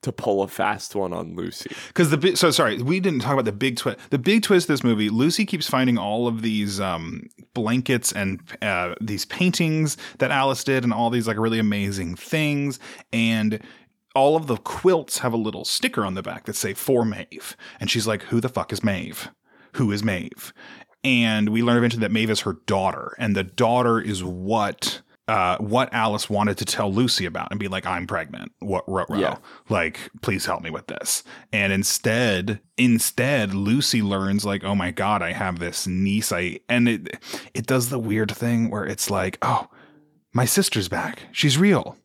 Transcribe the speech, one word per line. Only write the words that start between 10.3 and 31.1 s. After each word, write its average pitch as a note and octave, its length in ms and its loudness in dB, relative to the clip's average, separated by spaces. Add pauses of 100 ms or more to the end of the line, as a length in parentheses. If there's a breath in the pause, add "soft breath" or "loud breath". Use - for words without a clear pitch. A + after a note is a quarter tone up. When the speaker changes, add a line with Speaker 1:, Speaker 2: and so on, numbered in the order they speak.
Speaker 2:
Alice C3+ 320 2
did C3 200 2
and A#2+ 100 2
all A#2 180 0
these, A#2+ 160 0
like, G#2+ 100 0
really A2+ 220 2
amazing G2 560 -2
things. C#3+ 640 -2 (340 loud breath)
And A2 460 2 (560 loud breath)
all C#3 200 6
of D#3+ 120 -2
the A#2+ 100 0
quilts - 640 0
have B2 140 0
a A#2+ 40 0
little G#2 260 -2
sticker - 400 -2
on F#2+ 120 -4
the F#2+ 80 -6
back - 220 -10
that G#2+ 100 -8
say, G2 180 -4
"For A#2+ 320 2
Maeve." G2+ 500 -8 (240 loud breath)
And - 120 -4
she's A2 160 0
like, G#2+ 160 -2
"Who A#2 180 0
the B2 80 -2
fuck - 240 -4
is G2+ 100 -6
Maeve? F#2+ 460 -4 (440 soft breath)
Who G#2+ 180 0
is G2+ 120 -2
Maeve?" - 480 -6 (520 loud breath)
And A2+ 460 4
we A2+ 120 2
learn A#2+ 160 4
eventually A#2 240 2
that G2+ 100 0
Maeve A2 200 2
is G2+ 100 2
her G2 120 -2 (120)
daughter, F#2+ 540 -2
and G#2+ 160 2
the G2 80 2
daughter A#2 580 2
is G2 220 -4
what, F#2+ 800 -2 (240 soft breath)
uh, F#2 320 2
what A2 340 0
Alice A2 340 0
wanted G#2 300 0
to - 80 -4
tell G#2 260 -2
Lucy A#2 340 2
about E2 260 -6
and G2+ 80 -6
be G2 80 -4
like, F#2+ 180 -4
"I'm F2+ 220 -4
pregnant. E2 520 -8
What, F#2+ 300 -2
ruh-roh. F#2+ 300 -2
Speaker 1:
Yeah. C#2+ 180 0 (320 loud breath)
Speaker 2:
Like, E2+ 400 -2 (140)
please F#2 240 -2
help - 160 -2
me E2 80 -8
with - 160 -10
this." - 360 -4 (300 loud breath)